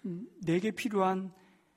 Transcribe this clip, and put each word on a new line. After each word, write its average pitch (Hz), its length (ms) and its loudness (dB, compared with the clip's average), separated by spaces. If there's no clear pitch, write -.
음, 190 220 -8
내게 185 280 2
필요한 190 600 0